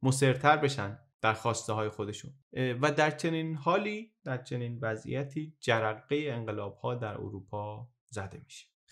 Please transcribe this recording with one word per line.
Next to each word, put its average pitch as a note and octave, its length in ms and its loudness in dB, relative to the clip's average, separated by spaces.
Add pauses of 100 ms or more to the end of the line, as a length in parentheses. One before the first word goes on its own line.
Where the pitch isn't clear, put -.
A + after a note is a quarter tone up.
مصرتر C3+ 560 6
بشن A2+ 420 0 (220)
در A2 120 4
خواسته A2+ 400 0
های G#2+ 160 0
خودشون. G#2 440 -8 (200)
و B2+ 380 0
در D#3 200 4
چنین D#3+ 440 -2
حالی، G#3 580 0 (100)
در C3 200 -4
چنین A#2+ 380 -6
وضعیتی، C3+ 760 -4
جرقه A2+ 720 0
انقلاب G#2 460 -4
ها B2 180 -2
در A2 180 -6
اروپا G#2 760 -8 (200)
زده G2 360 -10
می‌شه. - 240 -20 (220)